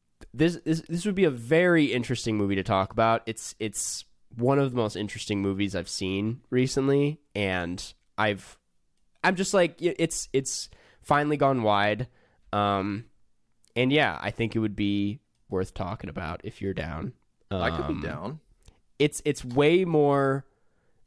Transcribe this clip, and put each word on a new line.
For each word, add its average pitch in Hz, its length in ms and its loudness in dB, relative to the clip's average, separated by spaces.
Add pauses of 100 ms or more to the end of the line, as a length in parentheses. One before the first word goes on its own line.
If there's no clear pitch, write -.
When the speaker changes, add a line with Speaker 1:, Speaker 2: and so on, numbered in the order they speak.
(340)
Speaker 1:
this, 160 300 2
this, 160 180 0
this 170 240 -6
would 208 80 0
be 190 100 4
a 160 60 6
very 156 560 4
interesting 117 500 -2
movie 101 200 0
to 95 60 0
talk 95 300 0
about. 113 340 2
It's, - 320 -10
it's - 460 -6 (320)
one 131 220 2
of 139 120 2
the 123 60 -6
most 110 200 0
interesting 101 440 -4
movies 98 340 0
I've 90 140 -4
seen 101 520 -2 (100)
recently, 139 720 2 (140)
and 90 480 -2 (360)
I've, 104 400 -2 (640)
I'm 190 120 4
just 190 180 -2
like, 175 260 4
y-, 170 180 0
it's, - 360 -2
it's - 340 -2 (320)
finally 147 380 0
gone 135 240 2
wide. 104 460 2 (440)
Um, 101 540 0 (680)
and 127 160 2
yeah, 131 300 2
I 101 100 -6
think 113 240 -4
it 113 40 0
would 107 180 -2
be 101 440 -2 (280)
worth 92 240 -4
talking 92 380 -8
about 80 340 -10
if - 160 -14
you're 98 140 -4
down. 82 400 -8 (360)
Speaker 2:
I 95 200 -2
could 80 180 -4
be 78 60 -4
Speaker 1:
Um, - 80 -6
Speaker 2:
down. 87 380 -10 (580)
Speaker 1:
it's, 147 260 0
it's 143 200 -2
way 147 420 4
more 139 580 2 (640)